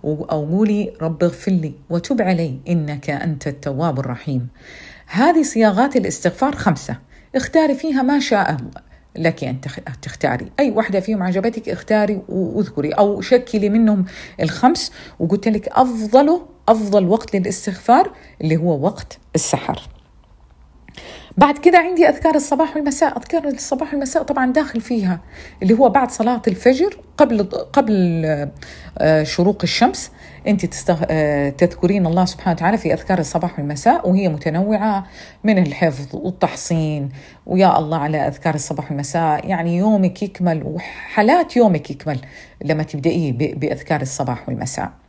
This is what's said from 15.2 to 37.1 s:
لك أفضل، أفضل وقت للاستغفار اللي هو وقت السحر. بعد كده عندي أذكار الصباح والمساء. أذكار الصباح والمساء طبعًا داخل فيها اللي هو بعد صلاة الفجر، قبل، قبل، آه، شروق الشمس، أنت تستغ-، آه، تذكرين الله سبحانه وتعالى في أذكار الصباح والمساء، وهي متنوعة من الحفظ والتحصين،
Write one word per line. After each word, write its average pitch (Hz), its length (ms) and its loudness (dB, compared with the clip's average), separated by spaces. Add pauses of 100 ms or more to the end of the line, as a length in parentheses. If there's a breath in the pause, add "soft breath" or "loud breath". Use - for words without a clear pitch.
لك 208 200 -2
أفضل، 254 760 2 (280)
أفضل 208 360 4
وقت 208 300 0
للاستغفار 214 760 2 (300 loud breath)
اللي 160 160 2
هو 156 220 0
وقت - 400 -4 (160)
السحر. - 460 -2 (1600 loud breath)
بعد 285 200 6
كده 349 200 6
عندي 339 320 4
أذكار 302 260 2
الصباح 294 400 0
والمساء. 294 420 0
أذكار 302 300 -4
الصباح 285 460 -4
والمساء 277 300 -2
طبعًا 254 300 0
داخل 269 280 0
فيها 185 380 -2 (440 loud breath)
اللي 190 100 6
هو 240 160 6
بعد 254 220 2
صلاة 226 360 -2
الفجر، 262 500 2 (200)
قبل، 233 260 4 (300)
قبل، 185 480 2 (760 loud breath)
آه، 156 260 4
شروق 180 400 0
الشمس، - 480 0 (360 loud breath)
أنت 202 180 2
تستغ-، 170 440 -2
آه، 147 400 0
تذكرين 175 580 0
الله 180 180 2
سبحانه 180 300 -2
وتعالى 185 220 0
في 151 160 -2
أذكار 175 260 -2
الصباح 165 400 -4
والمساء، 147 500 0
وهي 185 200 2
متنوعة 190 800 -2 (360 loud breath)
من 214 140 4
الحفظ 143 580 0
والتحصين، 156 960 -4 (360 loud breath)